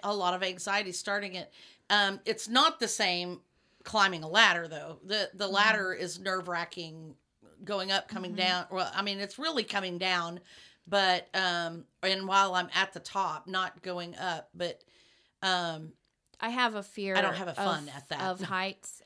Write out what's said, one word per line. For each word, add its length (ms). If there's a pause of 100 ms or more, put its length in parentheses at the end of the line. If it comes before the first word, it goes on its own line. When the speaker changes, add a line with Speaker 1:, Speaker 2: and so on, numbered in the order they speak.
Speaker 1:
a 100
lot 220
of 80
anxiety 500
starting 440
it. 160 (380)
Um, 360
it's 220
not 320
the 80
same 520 (440)
climbing 400
a 40
ladder 380
though. 380
The, 280
the 120
Speaker 2:
Mm-hmm. 100
Speaker 1:
ladder 380
is 260
nerve-wracking 960 (500)
going 280
up, 160
coming 240
Speaker 2:
Mm-hmm. 80
Speaker 1:
down. 320
Well, 200
I 100
mean, 180
it's 180
really 240
coming 340
down, 440 (480)
but, 460
um, 500 (180)
and 240
while 300
I'm 180
at 180
the 80
top, 460
not 360
going 340
up, 380
but, 280 (600)
um, 500 (460)
Speaker 2:
I 120
have 240
a 80
fear 340
Speaker 1:
I 60
don't 120
have 140
a 60
fun 300
Speaker 2:
of, 120
Speaker 1:
at 140
that. 100
Speaker 2:
of 220
Speaker 1:
No. 60
Speaker 2:
heights 580